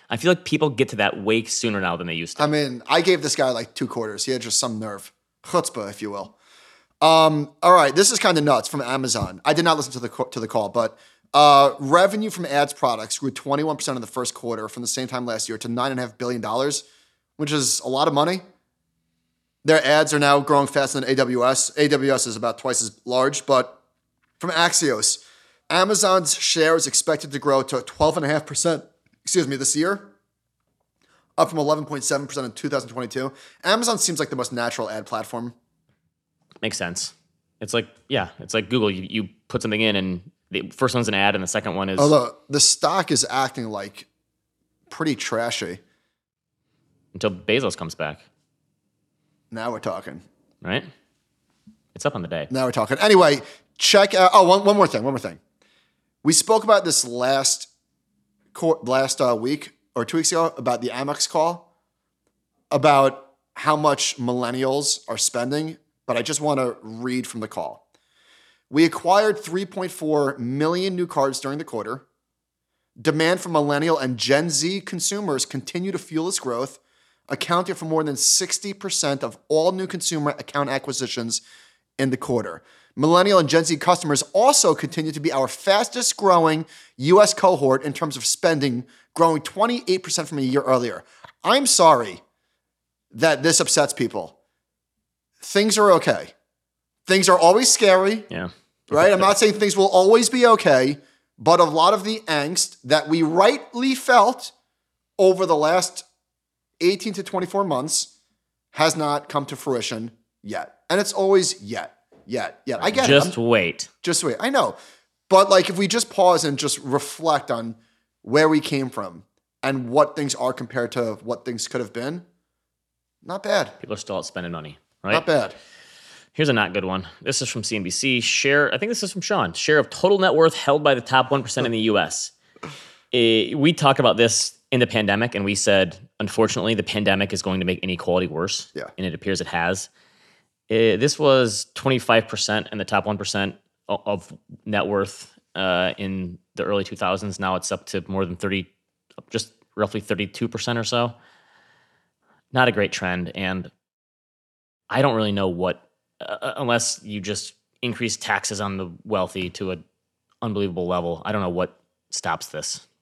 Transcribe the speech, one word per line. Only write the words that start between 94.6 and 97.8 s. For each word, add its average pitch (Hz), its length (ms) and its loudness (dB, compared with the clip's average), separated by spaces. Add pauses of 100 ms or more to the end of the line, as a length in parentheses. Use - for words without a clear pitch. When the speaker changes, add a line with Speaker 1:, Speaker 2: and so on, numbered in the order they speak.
Speaker 2:
Things 208 320 0
are 208 180 6
okay. 120 400 0 (720)
Things 190 200 2
are 180 120 6
always 196 280 6
scary. 202 600 2